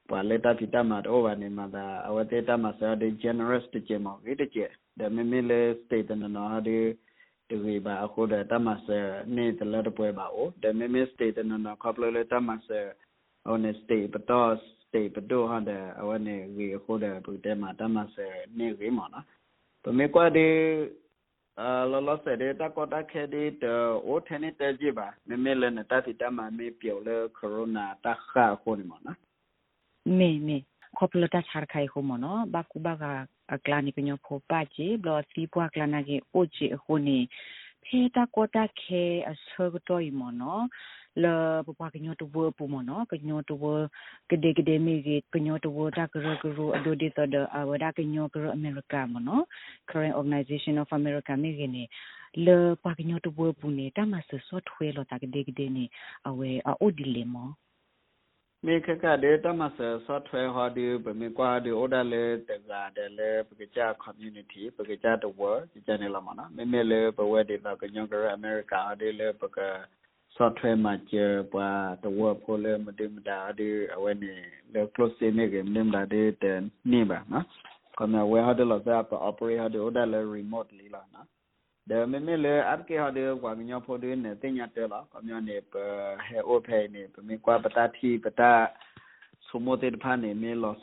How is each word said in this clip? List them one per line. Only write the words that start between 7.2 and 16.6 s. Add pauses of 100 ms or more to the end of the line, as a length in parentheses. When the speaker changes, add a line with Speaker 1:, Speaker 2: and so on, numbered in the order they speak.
Speaker 1:
the
way
by
a
quarter,
that
must,
uh,
need
the
letter
boy
by
all,
the
Mimi (100)
state,
and
then
a
couple
of
letter
must,
uh, (580)
on
a (120)
state,
but
those (300)
state,
but
do
have
the,
our
name,
we (100)